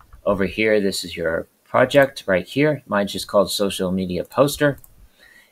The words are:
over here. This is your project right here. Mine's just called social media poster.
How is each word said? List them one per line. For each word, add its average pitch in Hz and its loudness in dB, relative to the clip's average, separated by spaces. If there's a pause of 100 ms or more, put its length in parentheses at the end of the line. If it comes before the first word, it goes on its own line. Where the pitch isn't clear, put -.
(260)
over 98 0
here. 107 0
This 98 -2
is 87 -12
your 82 -2 (180)
project 131 2
right 90 0
here. 143 -2
Mine's 101 -2
just - -8
called 95 2
social 95 -2
media 90 -2
poster. 143 0 (720)